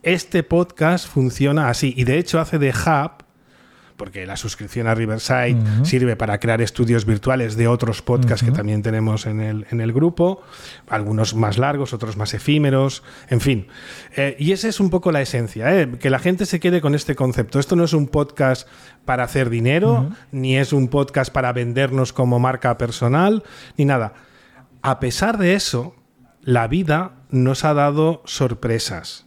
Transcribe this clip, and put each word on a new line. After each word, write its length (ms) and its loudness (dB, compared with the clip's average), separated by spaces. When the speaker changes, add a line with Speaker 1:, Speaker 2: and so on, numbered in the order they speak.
Speaker 1:
este 400 0
podcast 640 0
funciona 600 2
así, 280 0
y 60 2
de 160 2
hecho 200 0
hace 200 -2
de 100 2
hub, 420 0
porque 280 -12
la 100 -10
suscripción 520 -6
a 60 2
Riverside 640 0
Speaker 2:
Ujú. 300 2
Speaker 1:
sirve 320 2
para 240 -2
crear 200 0
estudios 440 0
virtuales 500 0
de 140 2
otros 320 0
podcasts 420 2
Speaker 2:
Ujú. 80 2
Speaker 1:
que 60 2
también 240 -2
tenemos 440 0
en 140 -4
el, 320 -4
en 80 -2
el 140 -2
grupo, 480 0
algunos 440 -2
más 240 0
largos, 360 -2
otros 240 -8
más 160 -4
efímeros, 680 0
en 100 2
fin. 280 0
Eh, 200 -2
y 140 0
esa 160 -2
es 140 -2
un 80 2
poco 240 0
la 80 2
esencia, 580 -2
¿eh? 180 0
Que 120 -2
la 100 2
gente 260 0
se 140 -4
quede 220 2
con 120 2
este 220 -2
concepto. 420 -2
Esto 200 0
no 80 4
es 80 0
un 160 2
podcast 580 0
para 180 0
hacer 260 0
dinero, 440 2
Speaker 2:
Ujú. 60 -10
Speaker 1:
ni 240 0
es 160 0
un 160 2
podcast 420 0
para 220 -2
vendernos 580 0
como 260 2
marca 400 0
personal, 680 0
ni 80 2
nada. 280 0
A 180 0
pesar 380 0
de 160 2
eso, 420 -4
la 260 2
vida 460 0
nos 340 2
ha 100 4
dado 520 2
sorpresas. 1000 -4